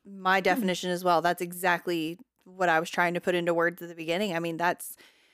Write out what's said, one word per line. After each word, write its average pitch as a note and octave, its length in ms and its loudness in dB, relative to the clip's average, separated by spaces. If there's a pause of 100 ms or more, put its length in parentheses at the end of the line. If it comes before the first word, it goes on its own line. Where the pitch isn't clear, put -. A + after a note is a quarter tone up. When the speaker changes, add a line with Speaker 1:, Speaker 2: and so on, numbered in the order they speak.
Speaker 1:
my F#3+ 340 0
Speaker 2:
Hmm. F3 40 -8
Speaker 1:
definition F#3 460 0
as F3+ 120 -4
well. F3 200 4
That's F3 180 0
exactly F3 800 -2 (260)
what F#3 240 -2
I D#3+ 120 4
was F3+ 100 -6
trying F3 240 0
to F3 80 -2
put F3+ 120 0
into F3 200 0
words E3+ 260 0
at E3+ 80 -14
the E3+ 60 -16
beginning. E3+ 420 -4
I E3 40 -2
mean, E3+ 180 -6
that's - 380 -2 (380)